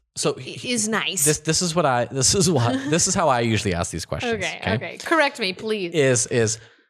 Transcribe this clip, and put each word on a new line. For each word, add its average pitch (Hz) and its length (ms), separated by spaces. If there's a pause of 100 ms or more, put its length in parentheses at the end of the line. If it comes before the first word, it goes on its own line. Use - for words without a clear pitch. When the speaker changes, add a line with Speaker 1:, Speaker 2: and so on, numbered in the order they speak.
(160)
Speaker 1:
So - 220
Speaker 2:
i-, - 20
Speaker 1:
he-, 190 320
Speaker 2:
is 214 160
nice? 190 360
Speaker 1:
this, 151 160
this 160 220
is 165 120
what 170 120
I, 123 180
this 135 320
is 175 140
what, 123 220
Speaker 2:
<laughs> 262 180
Speaker 1:
this 170 180
is 185 60
how 175 140
I 120 120
usually 107 340
ask 85 160
these 82 140
questions, - 300
Speaker 2:
Okay, 180 280
Speaker 1:
okay? - 120
Speaker 2:
okay. - 240
Correct 285 420
me, 185 120
please. 202 420
Speaker 1:
Is, 135 340
is 110 300 (320)